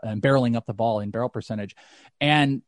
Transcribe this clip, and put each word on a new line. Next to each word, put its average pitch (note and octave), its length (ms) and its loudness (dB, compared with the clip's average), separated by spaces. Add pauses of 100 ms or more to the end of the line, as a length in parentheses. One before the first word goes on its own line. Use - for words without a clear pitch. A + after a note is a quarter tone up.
in G#2+ 160 -6
barreling B2+ 360 4
up A#2 100 -6
the A2+ 80 -6
ball A2 260 0
in G2+ 100 -6
barrel A#2 180 -4
percentage. G#2 460 -8 (460)
And C#3+ 480 2